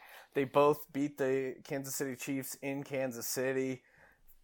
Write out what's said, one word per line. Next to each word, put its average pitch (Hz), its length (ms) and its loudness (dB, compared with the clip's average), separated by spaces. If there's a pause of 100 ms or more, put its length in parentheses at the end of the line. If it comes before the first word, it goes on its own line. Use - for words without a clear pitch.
(340)
They 143 120 2
both 147 460 4
beat 143 260 -2
the 131 460 0
Kansas 139 320 -4
City 135 200 -2
Chiefs 135 460 -4
in 139 220 -4
Kansas 131 440 -4
City. 131 560 0 (600)